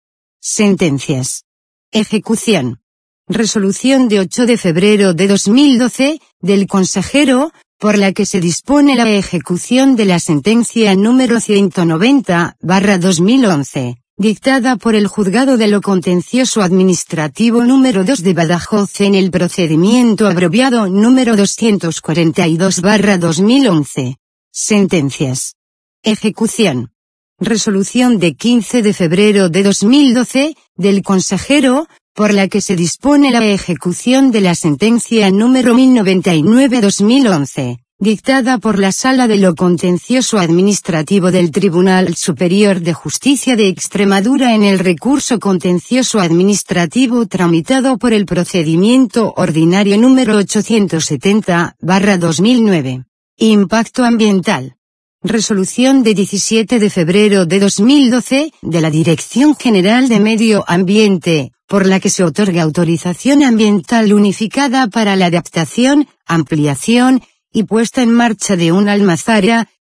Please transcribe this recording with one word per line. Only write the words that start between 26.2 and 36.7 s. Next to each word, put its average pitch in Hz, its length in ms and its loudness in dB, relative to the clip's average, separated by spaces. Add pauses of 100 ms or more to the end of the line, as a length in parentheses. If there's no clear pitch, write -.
Resolución 220 800 0
de 160 160 0
quince 240 460 0
de 208 100 2
febrero 190 560 2
de 175 160 -2
dos 196 220 0
mil 269 280 4
doce, 269 440 -2 (180)
del 196 260 0
consejero, 247 840 -2 (260)
por 208 200 0
la 196 160 0
que 208 100 -2
se 190 160 -4
dispone 269 560 0
la 226 140 0
ejecución 208 840 0
de 214 120 0
la 180 120 2
sentencia 208 800 0
número 240 420 2
mil 262 200 4
noventa 190 420 0
y 151 80 0
nueve 240 380 2